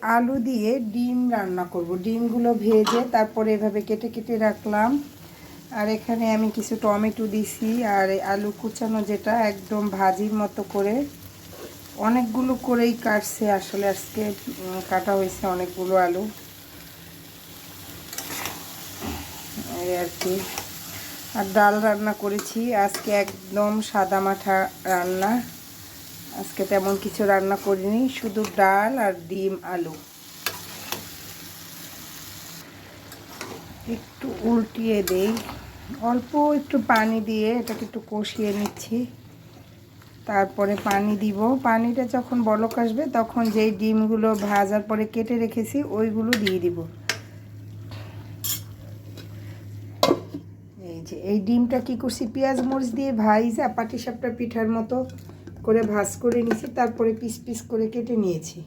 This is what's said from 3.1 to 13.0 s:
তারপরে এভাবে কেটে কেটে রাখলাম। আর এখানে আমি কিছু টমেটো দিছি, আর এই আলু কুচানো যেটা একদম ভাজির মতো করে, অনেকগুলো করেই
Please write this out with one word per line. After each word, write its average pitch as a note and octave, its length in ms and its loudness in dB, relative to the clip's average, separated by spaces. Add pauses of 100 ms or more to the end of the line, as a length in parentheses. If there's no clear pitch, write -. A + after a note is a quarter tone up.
তারপরে A3 420 4
এভাবে G#3 320 2
কেটে G#3+ 260 -2
কেটে A#3 200 -4 (120)
রাখলাম। G#3+ 440 2 (880)
আর G#3 80 0 (100)
এখানে A3+ 280 0 (120)
আমি A3 200 4
কিছু A3 180 -2 (100)
টমেটো G#3+ 400 2 (100)
দিছি, G#3+ 360 0 (260)
আর G3 100 6 (100)
এই F#3+ 40 0 (120)
আলু G#3 180 0 (100)
কুচানো A3 400 -2 (100)
যেটা G#3 220 0 (180)
একদম G3 320 -2 (140)
ভাজির G3 440 4
মতো G#3 220 -2 (120)
করে, G3+ 200 2 (1120)
অনেকগুলো B3 460 2 (140)
করেই A#3 280 4 (100)